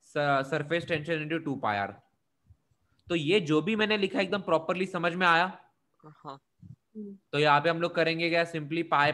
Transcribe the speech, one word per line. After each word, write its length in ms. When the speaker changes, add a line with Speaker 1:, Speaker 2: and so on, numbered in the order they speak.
Speaker 1:
Su-, 480
surface 360
tension 380
into 220
two 180
pi 140
R। 140
तो 60
ये 260
जो 120
भी 140
मैंने 200
लिखा 240
एकदम 220
प्रॉपरली 440
समझ 280
में 120
आया? 200
Speaker 2:
हाँ। 140
Speaker 1:
तो 60
यहाँ 220
पे 100
हम 100
लोग 140
करेंगे 360
क्या? 140
simply 380
pi 220